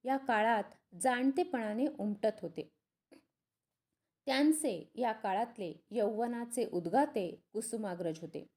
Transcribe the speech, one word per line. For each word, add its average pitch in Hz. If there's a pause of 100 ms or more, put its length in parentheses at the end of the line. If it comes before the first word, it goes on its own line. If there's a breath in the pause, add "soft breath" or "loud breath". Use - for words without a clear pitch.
या 262
काळात 226 (380)
जाणतेपणाने 254 (140)
उमटत 208
होते, 160 (1500)
त्यांचे 277
या 226
काळातले 214 (180)
यौवनाचे 233
उद्गाते 190 (100)
कुसुमाग्रज 185
होते. -